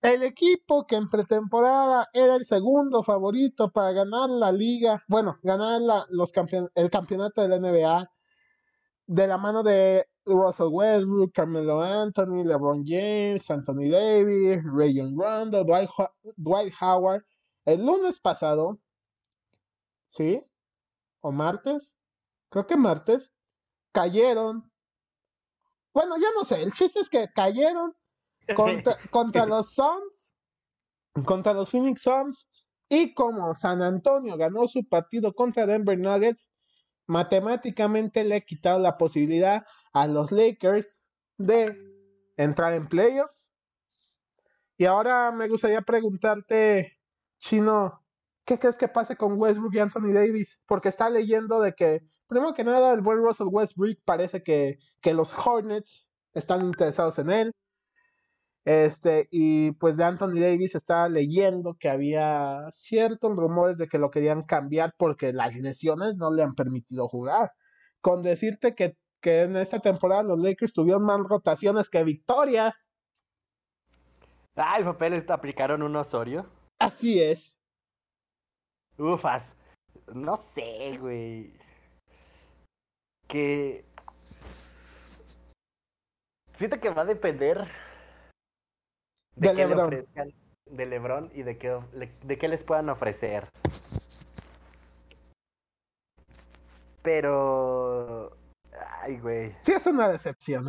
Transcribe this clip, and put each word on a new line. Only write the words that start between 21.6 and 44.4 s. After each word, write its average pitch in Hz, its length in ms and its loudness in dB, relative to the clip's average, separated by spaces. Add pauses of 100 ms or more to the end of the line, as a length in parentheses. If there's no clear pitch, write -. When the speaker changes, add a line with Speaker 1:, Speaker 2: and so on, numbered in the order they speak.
Speaker 1:
Creo 196 160 -4
que 339 120 0
martes, 226 560 0 (580)
cayeron. 220 800 0 (1200)
Bueno, 330 240 0
ya 349 100 2 (100)
no - 80 -2
sé, - 180 -2
el 190 80 -4
chiste 381 300 0
es - 80 -4
que 233 240 0
cayeron 311 640 0 (600)
contra, 202 420 2
Speaker 2:
<laughs> - 120 -20
Speaker 1:
contra 233 380 0
los 214 260 -2
Suns, 359 640 -2 (880)
contra 190 280 0
los 196 180 -4
Phoenix 254 320 -2
Suns, 269 440 -2 (400)
y 302 280 2
como 214 400 -2
San 180 260 -2
Antonio 190 560 0
ganó 190 300 0
su 240 200 -4
partido 208 460 -2
contra 240 320 0
Denver 202 320 0
Nuggets, 202 540 -2 (560)
matemáticamente 214 1160 0
le 208 220 0
quitaron 185 380 0
la 175 140 2
posibilidad 165 680 2 (260)
a 143 160 2
los 147 240 -2
Lakers 208 720 2 (340)
de 214 380 2 (600)
entrar 151 360 0
en 156 140 -4
playoffs. 240 640 0 (1300)